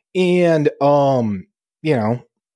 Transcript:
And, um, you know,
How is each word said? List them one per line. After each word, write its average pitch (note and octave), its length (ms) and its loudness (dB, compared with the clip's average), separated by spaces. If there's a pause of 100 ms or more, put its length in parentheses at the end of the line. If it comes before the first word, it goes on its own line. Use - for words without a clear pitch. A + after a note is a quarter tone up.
(160)
And, F3 540 0 (120)
um, C3+ 680 0 (340)
you D#3 140 0
know, A#2+ 280 -2 (320)